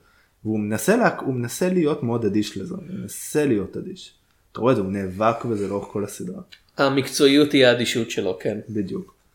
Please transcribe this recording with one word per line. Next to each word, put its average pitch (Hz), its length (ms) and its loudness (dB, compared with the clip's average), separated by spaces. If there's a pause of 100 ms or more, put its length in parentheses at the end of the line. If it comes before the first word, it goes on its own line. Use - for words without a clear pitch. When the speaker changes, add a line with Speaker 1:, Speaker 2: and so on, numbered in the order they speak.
(440)
Speaker 1:
והוא 107 160 -2
מנסה 110 360 0
לה-, 220 240 2
הוא 135 140 -2
מנסה 127 360 -2
להיות 156 340 0
מאוד 117 220 0
אדיש 104 320 0
לזה, 90 180 -8
הוא - 140 -10
מנסה - 560 -4
להיות 110 320 0
אדיש, - 360 -14 (380)
אתה - 100 -14
רואה 123 100 4
את 120 60 4
זה, 98 60 0
הוא 95 80 -2
נאבק 101 540 0
בזה 104 220 -2
לאורך 98 240 -4
כל 101 120 -4
הסדרה. 98 380 -10 (360)
Speaker 2:
המקצועיות 139 720 4
היא 135 140 8
האדישות 117 460 4
שלו, 101 280 -2
כן. 107 200 -4 (100)
Speaker 1:
בדיוק. 95 460 -6 (200)